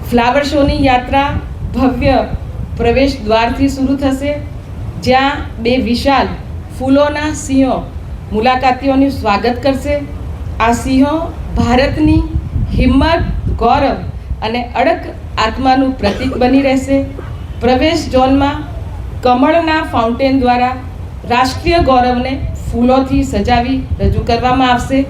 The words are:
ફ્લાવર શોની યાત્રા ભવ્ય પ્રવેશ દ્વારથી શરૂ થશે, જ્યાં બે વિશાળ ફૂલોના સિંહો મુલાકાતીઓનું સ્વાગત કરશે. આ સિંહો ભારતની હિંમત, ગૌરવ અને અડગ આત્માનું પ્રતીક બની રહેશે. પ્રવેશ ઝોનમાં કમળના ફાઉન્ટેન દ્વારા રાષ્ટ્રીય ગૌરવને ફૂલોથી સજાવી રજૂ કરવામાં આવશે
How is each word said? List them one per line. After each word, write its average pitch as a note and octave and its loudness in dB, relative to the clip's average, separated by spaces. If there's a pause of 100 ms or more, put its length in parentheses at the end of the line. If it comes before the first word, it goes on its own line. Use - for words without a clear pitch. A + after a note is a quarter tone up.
ફ્લાવર B3 2 (100)
શોની C#4+ 2
યાત્રા C4+ 0 (460)
ભવ્ય A#3+ 2 (600)
પ્રવેશ B3+ 2 (120)
દ્વારથી A3 2
શરૂ C4+ 0
થશે, C#4 -2 (720)
જ્યાં C4+ 2 (200)
બે B3 2 (100)
વિશાળ A#3+ 2 (480)
ફૂલોના D4 2 (120)
સિંહો C4+ 2 (560)
મુલાકાતીઓનું B3+ 2
સ્વાગત G#3+ 0
કરશે. C#4 0 (720)
આ A#3+ 4
સિંહો C4+ 2 (440)
ભારતની C#4+ 4 (540)
હિંમત, C4+ 4 (400)
ગૌરવ C4 2 (500)
અને A#3+ -4 (180)
અડગ E4+ 2 (380)
આત્માનું C4 2
પ્રતીક G3+ -2
બની C4+ 4
રહેશે. C4+ 2 (640)
પ્રવેશ D4 2 (120)
ઝોનમાં C#4 2 (680)
કમળના D#4 2 (160)
ફાઉન્ટેન B3+ 2
દ્વારા B3 2 (560)
રાષ્ટ્રીય C4 2 (120)
ગૌરવને B3 2 (320)
ફૂલોથી C4 2
સજાવી A#3+ 0 (240)
રજૂ - 2
કરવામાં B3 2
આવશે C4+ 0 (100)